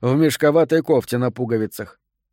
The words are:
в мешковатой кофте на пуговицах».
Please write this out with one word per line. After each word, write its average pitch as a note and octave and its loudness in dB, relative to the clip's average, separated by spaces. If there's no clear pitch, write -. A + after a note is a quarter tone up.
в B2 0
мешковатой D#3 2
кофте B2 -2
на B2 -2
пуговицах». A2 -6